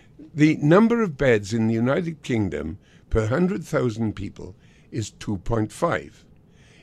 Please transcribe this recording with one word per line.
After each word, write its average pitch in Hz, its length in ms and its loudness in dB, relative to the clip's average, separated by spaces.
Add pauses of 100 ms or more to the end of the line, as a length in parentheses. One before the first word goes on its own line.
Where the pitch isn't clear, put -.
(340)
The 151 240 4
number 220 440 6
of 170 160 -2
beds 110 360 2
in 110 140 2
the 113 60 2
United 143 500 -2
Kingdom 87 540 -4 (320)
per 110 180 0
hundred 175 360 0
thousand 113 520 -2
people 95 400 -12 (360)
is 110 200 -6
two - 280 -8
point 107 320 -2
five. 113 520 -6 (600)